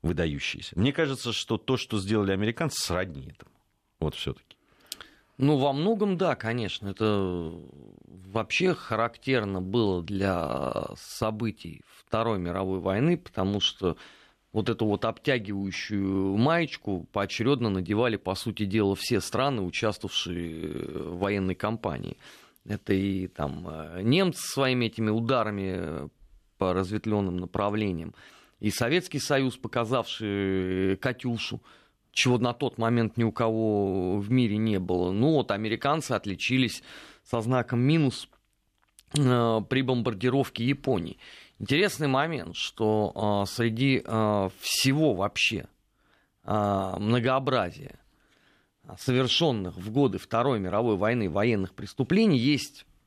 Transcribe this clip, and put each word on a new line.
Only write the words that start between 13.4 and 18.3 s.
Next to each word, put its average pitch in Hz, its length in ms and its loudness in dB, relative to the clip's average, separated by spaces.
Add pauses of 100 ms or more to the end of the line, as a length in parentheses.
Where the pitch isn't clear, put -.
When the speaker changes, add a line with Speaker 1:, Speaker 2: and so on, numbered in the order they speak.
Speaker 2:
что 87 360 0 (560)
вот 107 180 0
эту 110 160 0
вот 101 180 0
обтягивающую 98 1300 -2
маечку 131 720 0
поочередно 113 560 0
надевали, 101 480 2
по 98 180 -2